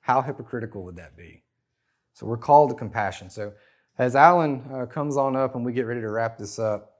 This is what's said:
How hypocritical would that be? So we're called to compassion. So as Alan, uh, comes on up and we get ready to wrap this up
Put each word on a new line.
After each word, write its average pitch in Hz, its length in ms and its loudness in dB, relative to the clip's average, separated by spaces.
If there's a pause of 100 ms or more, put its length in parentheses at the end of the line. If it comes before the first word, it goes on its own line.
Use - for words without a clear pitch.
How 131 200 2
hypocritical 117 640 -10
would 90 100 -16
that 82 220 -20
be? 85 260 -20 (680)
So - 120 -16
we're 113 120 -4
called 143 320 6
to 123 60 -4
compassion. 101 540 -6
So 104 240 -12 (440)
as 127 180 0
Alan, 151 560 6
uh, 131 140 -8
comes 147 320 -4
on 135 180 0
up 131 200 -2
and 120 100 -4
we 123 80 -4
get 120 140 -2
ready 120 140 -4
to 110 80 -6
wrap 113 280 -4
this 107 220 -12
up 107 400 -4